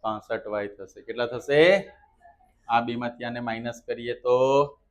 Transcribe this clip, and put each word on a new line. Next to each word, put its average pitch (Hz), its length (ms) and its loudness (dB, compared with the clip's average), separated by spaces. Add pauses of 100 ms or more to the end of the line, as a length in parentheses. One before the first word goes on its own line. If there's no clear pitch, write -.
પાસઠ 110 460 -6
વાય 104 200 -4
થશે. 98 340 -16
કેટલા 117 240 -6
થશે? 147 640 2 (760)
આ 117 140 2
બેમાંથી 120 420 -6
આને 120 160 -8
માઇનસ 117 480 -8
કરીએ 120 260 -6
તો 131 680 2 (120)